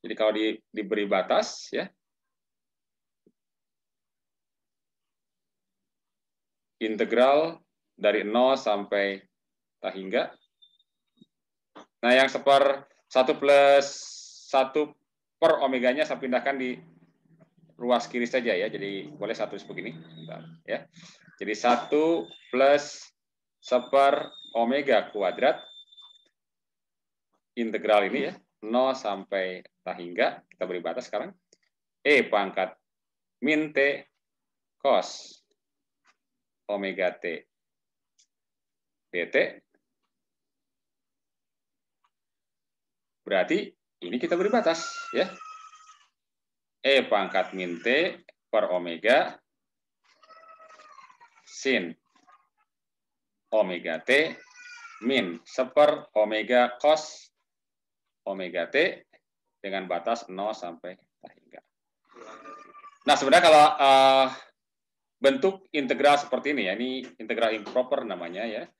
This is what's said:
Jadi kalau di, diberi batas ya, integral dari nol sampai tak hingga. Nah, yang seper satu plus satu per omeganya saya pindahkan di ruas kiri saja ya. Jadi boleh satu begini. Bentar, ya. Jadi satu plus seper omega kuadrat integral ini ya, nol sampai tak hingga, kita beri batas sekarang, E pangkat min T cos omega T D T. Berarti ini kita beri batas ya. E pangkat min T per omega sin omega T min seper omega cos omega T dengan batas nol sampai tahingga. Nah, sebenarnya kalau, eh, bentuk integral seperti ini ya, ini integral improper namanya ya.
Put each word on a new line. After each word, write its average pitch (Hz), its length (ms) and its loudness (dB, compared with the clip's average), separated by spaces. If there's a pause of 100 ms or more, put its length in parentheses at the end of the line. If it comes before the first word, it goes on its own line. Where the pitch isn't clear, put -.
Jadi 110 160 -12
kalau 107 160 2
di, 107 240 -2 (160)
diberi 104 320 -4
batas 101 640 -2
ya, 151 160 -6 (4000)
integral 120 800 0 (320)
dari 104 320 0
nol 127 320 2
sampai 101 640 -2 (560)
tak 95 160 -8
hingga. 95 400 -4 (1700)
Nah, 123 160 2
yang 135 80 6
seper 139 640 2 (160)
satu 131 320 2
plus 139 480 6 (640)
satu 135 480 0 (400)
per 160 240 4
omeganya 131 480 0
saya 131 80 -6
pindahkan 127 400 -4
di 127 160 -6 (1040)
ruas 120 320 -2
kiri 120 160 -4
saja 117 320 -2
ya. 98 80 -2
Jadi 98 480 -10
boleh 104 240 -8
satu 104 320 -8
begini. 98 240 -12
Bentar, - 480 -18 (240)
ya. 127 240 -10 (480)
Jadi 101 160 -8
satu 147 720 0 (240)
plus 139 640 0 (460)
seper 139 720 2 (240)
omega 117 580 0
kuadrat 104 480 0 (1900)
integral 104 540 0
ini 139 240 -4
ya, - 20 -16 (320)
nol 127 320 0
sampai 95 640 -6 (240)
tak 87 160 -10
hingga, 87 480 -2
kita - 160 -10
beri 90 160 -8
batas 85 240 -8
sekarang, 143 300 -10 (680)
E 143 240 4
pangkat 95 480 -2 (720)
min 151 320 0
T 139 320 0 (720)
cos - 640 -2 (1200)
omega 95 480 -4
T 85 320 -10 (1700)
D - 40 -14 (140)
T. - 60 -8 (4000)
Berarti 98 420 0 (320)
ini 90 160 -8
kita 170 160 -2
beri 185 160 -2
batas 214 380 0 (260)
ya. 151 160 0 (1500)
E 135 240 2
pangkat 95 480 -2
min 90 320 -8
T 147 320 -2 (320)
per 101 240 0
omega 90 640 0 (2000)
sin 98 480 -4 (1600)
omega 87 520 -2
T 147 320 2 (720)
min 101 420 -2
seper 147 640 0
omega 110 640 2
cos - 540 -2 (960)
omega 87 420 -6
T - 360 -2 (540)
dengan 95 300 -8
batas 101 400 -4
nol 101 240 -6
sampai 90 420 -14 (240)
tahingga. - 420 -20 (1500)
Nah, 143 80 6
sebenarnya 139 320 6
kalau, 151 180 12 (140)
eh, 135 480 6 (920)
bentuk 139 560 2
integral 139 400 2
seperti 131 400 -4
ini 113 160 -2
ya, 104 80 -4
ini 127 240 -6 (160)
integral 113 320 -2
improper 123 560 -4
namanya 90 400 -8
ya. 113 160 -8 (160)